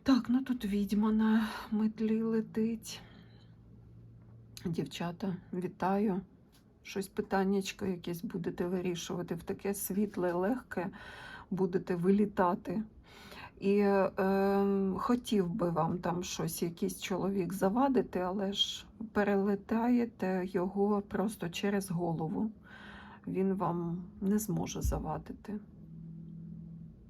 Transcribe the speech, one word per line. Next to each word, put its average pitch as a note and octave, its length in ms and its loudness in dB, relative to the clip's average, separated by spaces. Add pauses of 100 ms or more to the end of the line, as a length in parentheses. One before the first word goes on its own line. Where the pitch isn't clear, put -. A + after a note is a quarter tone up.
Так, B3+ 260 6
ну C4 140 4
тут B3 220 -2
відьма G3+ 460 2
на A3 360 4 (240)
метлі A3 500 0
летить. A3+ 800 -2 (1600)
Дівчата, E3+ 720 -4 (180)
вітаю. F3+ 680 0 (600)
Щось - 240 -8
питаннячко G3 760 0
якесь F3 380 -4
будете F3+ 420 -4
вирішувати, F3+ 680 -2
в - 80 -8
таке G3 300 -4
світле, G3 600 0
легке G3 560 -2 (600)
будете F#3 440 0
вилітати. G3 880 2 (760)
І, G3+ 180 4
е, G3 1200 4
хотів G#3+ 520 2
би F3 200 2
вам E3+ 300 2
там F3 240 -2
щось, - 400 -4
якийсь F3+ 380 -2
чоловік F3+ 520 -2
завадити, G3+ 680 2
але F#3+ 340 -2
ж - 320 -2 (280)
перелетаєте G3+ 1300 2
його G3+ 560 2
просто G3+ 480 -2
через G3 420 0
голову. E3+ 600 0 (760)
Він F#3+ 260 2
вам F3 500 -2 (180)
не G3+ 180 4
зможе F3 420 -2
завадити. D#3 800 -2 (1500)